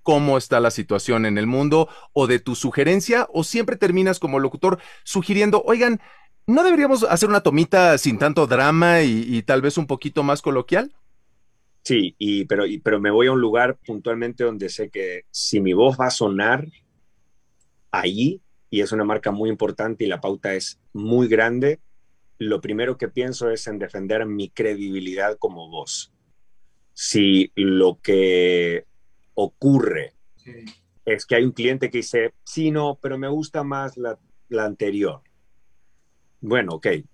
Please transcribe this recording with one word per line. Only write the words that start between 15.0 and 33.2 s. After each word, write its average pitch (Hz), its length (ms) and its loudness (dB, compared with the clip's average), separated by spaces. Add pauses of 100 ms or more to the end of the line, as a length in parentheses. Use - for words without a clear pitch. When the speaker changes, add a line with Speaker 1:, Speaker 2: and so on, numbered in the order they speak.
Speaker 2:
si - 300 -4
mi 92 120 0
voz 127 260 4
va 127 80 0
a 123 40 0
sonar 113 560 -2 (1200)
ahí, 104 500 -2 (280)
y 104 120 0
es 101 100 -4
una 107 140 -2
marca 104 260 -2
muy 107 180 -4
importante 110 540 -4
y 104 40 -2
la 90 120 -4
pauta 98 340 -6
es - 260 -10 (140)
muy 117 340 0
grande, 120 520 0 (600)
lo 104 220 -4
primero 117 360 -4
que 113 120 -8
pienso 123 420 -4
es 113 160 -8
en 107 120 -10
defender 98 460 -4
mi 104 240 -8
credibilidad 101 920 -4
como 87 300 -6
voz. - 440 -12 (800)
Si 98 640 2
lo 92 460 2
que 90 840 0 (500)
ocurre 104 800 0 (220)
Speaker 3:
Sí. 117 300 -20 (400)
Speaker 2:
es 110 200 -4
que 123 100 0
hay 117 100 4
un 127 80 0
cliente 131 360 -2
que 123 100 -6
dice, 113 340 -2 (120)
"Sí, 160 260 -4
no, 147 300 -4
pero 135 160 -8
me 135 120 -8